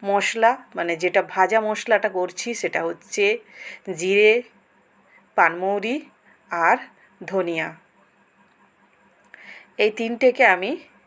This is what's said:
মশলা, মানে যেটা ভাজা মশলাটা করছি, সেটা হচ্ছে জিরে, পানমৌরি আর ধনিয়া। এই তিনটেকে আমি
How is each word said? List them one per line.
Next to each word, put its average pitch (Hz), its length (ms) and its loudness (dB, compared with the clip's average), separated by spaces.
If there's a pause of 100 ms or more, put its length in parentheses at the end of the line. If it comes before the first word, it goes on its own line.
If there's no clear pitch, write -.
মশলা, 202 480 2 (260)
মানে 170 160 -4 (100)
যেটা 180 180 2 (120)
ভাজা 190 340 2
মশলাটা 214 500 0
করছি, 180 320 -4 (120)
সেটা 170 260 -4
হচ্ছে - 380 -4 (760)
জিরে, 202 340 4 (1040)
পানমৌরি 190 580 0 (560)
আর 175 260 2 (440)
ধনিয়া। 170 460 -4 (2250)
এই 214 160 2
তিনটেকে 240 440 2 (120)
আমি 190 160 -4 (360)